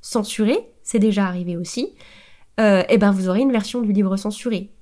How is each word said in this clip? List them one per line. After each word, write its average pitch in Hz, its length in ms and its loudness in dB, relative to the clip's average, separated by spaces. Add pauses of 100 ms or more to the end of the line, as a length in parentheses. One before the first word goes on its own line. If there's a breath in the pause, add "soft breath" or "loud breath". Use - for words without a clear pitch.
censurée, 220 580 -2 (240)
c'est - 160 -2
déjà 202 260 2
arrivé 180 320 -6
aussi, 208 360 -8 (680 soft breath)
euh, 208 300 6
eh 226 80 4
ben 202 140 4
vous 190 180 0
aurez 190 120 2
une 269 100 2
version 233 300 -2
du 214 100 0
livre 196 260 2
censurée. 208 540 -6 (100)